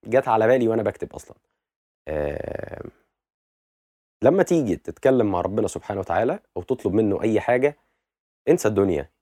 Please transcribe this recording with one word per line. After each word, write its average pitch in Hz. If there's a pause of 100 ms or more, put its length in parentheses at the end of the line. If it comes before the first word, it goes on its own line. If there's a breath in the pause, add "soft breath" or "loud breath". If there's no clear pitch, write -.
جت 127
على 110
بالي 123
وأنا 113
بكتب -
أصلًا. - (720)
آه، - (1400)
لما 165
تيجي 147
تتكلم 120
مع 87
ربنا 101
سبحانه -
وتعالى 110 (160)
أو 92
تطلب 101
منه 104
أي 107
حاجة، 127 (720)
انسى 147
الدنيا 98 (120)